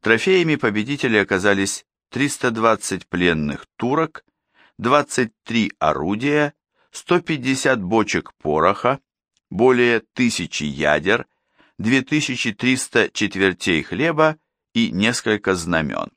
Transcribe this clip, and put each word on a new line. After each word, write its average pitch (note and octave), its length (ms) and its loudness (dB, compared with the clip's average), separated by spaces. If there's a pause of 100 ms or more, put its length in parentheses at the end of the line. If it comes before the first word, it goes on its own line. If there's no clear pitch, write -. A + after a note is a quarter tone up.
Трофеями D#3+ 560 2
победителей A2+ 640 0
оказались G2 640 0 (280)
триста C3+ 380 -2
двадцать A2 560 -2
пленных D#2+ 580 0 (100)
турок, D3+ 480 -4 (540)
двадцать B2 540 0 (120)
три A2+ 360 -2
орудия, A2 720 0 (380)
сто - 280 -2
пятьдесят C3 640 -2
бочек F#2+ 540 -2
пороха, F2+ 640 0 (500)
более A#2+ 520 2 (120)
тысячи A2 500 -2
ядер, D2+ 640 0 (540)
две B2+ 240 2
тысячи C3 500 -4
триста A#2+ 560 0
четвертей F#2+ 720 0
хлеба D#3 560 0 (380)
и A#2 160 0
несколько G#2 640 0
знамён. D#2+ 600 -4